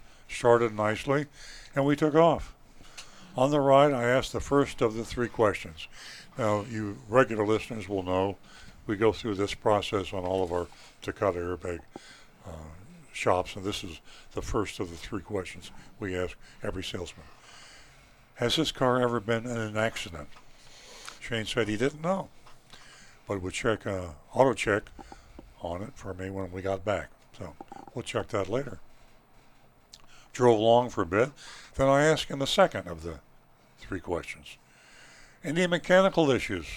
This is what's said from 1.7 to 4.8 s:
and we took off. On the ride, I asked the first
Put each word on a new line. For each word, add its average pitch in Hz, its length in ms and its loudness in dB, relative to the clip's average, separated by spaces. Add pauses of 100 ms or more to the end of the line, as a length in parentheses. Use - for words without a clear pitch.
and 139 100 2
we 143 100 4
took 151 200 2
off. 160 380 6 (800)
On 131 140 4
the 147 100 4
ride, 139 320 8
I 123 120 0
asked 123 280 2
the 117 80 -4
first 139 420 0